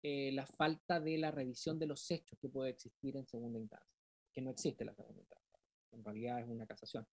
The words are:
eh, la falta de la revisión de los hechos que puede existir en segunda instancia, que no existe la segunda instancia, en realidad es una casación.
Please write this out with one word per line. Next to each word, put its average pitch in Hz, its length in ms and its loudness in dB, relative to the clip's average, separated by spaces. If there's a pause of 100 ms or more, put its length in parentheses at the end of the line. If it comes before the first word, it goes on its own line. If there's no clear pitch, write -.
eh, 139 280 2
la 135 140 2
falta 160 540 4
de 156 180 4
la 156 140 4
revisión 143 480 0
de 156 80 2
los 147 240 -4
hechos - 280 -2
que 135 100 -6
puede 131 200 0
existir 131 480 -6
en 131 100 -6
segunda 117 320 -4
instancia, - 400 -10 (320)
que 131 100 -6
no 131 100 -2
existe - 340 0
la - 100 -10
segunda 107 240 -16
instancia, - 400 -20 (320)
en 117 120 -14
realidad 113 360 -2
es 117 80 -6
una 117 180 -4
casación. 110 480 -8